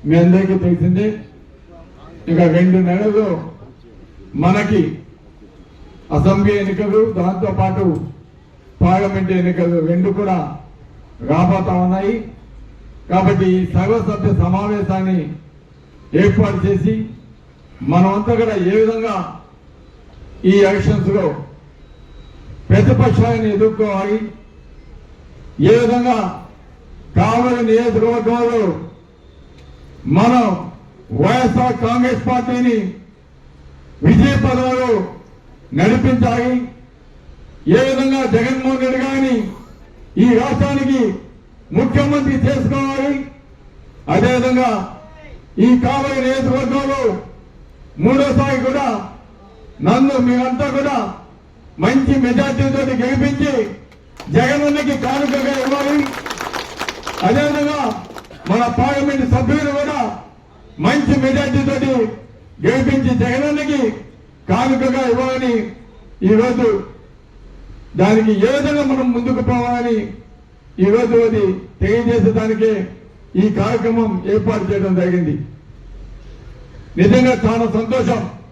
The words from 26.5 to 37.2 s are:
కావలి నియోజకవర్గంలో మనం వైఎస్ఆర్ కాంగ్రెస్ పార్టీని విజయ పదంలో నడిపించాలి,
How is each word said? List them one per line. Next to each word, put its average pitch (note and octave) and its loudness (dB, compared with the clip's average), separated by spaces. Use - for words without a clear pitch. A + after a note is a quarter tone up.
కావలి A#3+ 2
నియోజకవర్గంలో A#3 2
మనం A#3 4
వైఎస్ఆర్ B3 0
కాంగ్రెస్ B3 0
పార్టీని B3 0
విజయ - 6
పదంలో B3+ 0
నడిపించాలి, A#3+ 2